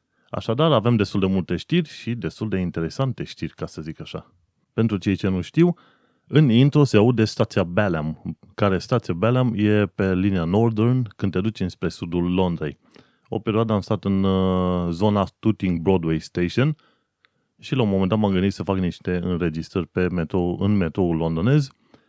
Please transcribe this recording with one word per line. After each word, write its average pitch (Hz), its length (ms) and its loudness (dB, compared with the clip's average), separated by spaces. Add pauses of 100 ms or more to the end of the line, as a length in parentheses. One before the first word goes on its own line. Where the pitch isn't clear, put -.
(300)
Așadar, 151 420 0
avem 120 240 4
destul 101 240 0
de 92 60 2
multe 95 300 0
știri 160 340 -2
și - 260 -8
destul 104 340 -8
de 95 80 -2
interesante 87 680 -4
știri, - 300 -10
ca - 120 -10
să - 160 -14
zic 78 200 -12
așa. - 320 -14 (400)
Pentru 110 240 0
cei 95 180 0
ce 101 120 -4
nu 92 140 -2
știu, 170 320 2 (540)
în 151 220 4
intro 139 340 6
se 110 140 4
aude 110 280 4
stația - 380 -2
Balham, 85 720 -2 (200)
care 95 220 2
stația 110 360 -2
Balham 117 420 0
e 104 300 2
pe 95 300 -2
linia 95 280 2
Northern 113 720 2
când 95 160 -2
te 90 100 -2
duci 110 180 -4
înspre 90 300 -4
sudul 87 440 -4
Londrei. 85 440 -2 (500)
O 110 120 -6
perioadă 110 340 0
am 98 80 0
stat 101 220 -4
în, 98 200 0
uh, 92 680 0
zona 101 340 0 (140)
Tooting 95 400 0
Broadway 82 400 0
Station 117 560 -2 (840)
și - 160 -6
la 127 60 0
un 107 80 2
moment 95 200 0
dat 110 100 0
m-am 104 120 0
gândit 95 220 0
să 90 100 -10
fac 95 140 -2
niște 90 460 -4
înregistrări 85 640 -4
pe 90 220 -2
metrou, 87 500 -2
în 101 180 2
metroul 87 380 0
londonez 90 540 0 (400)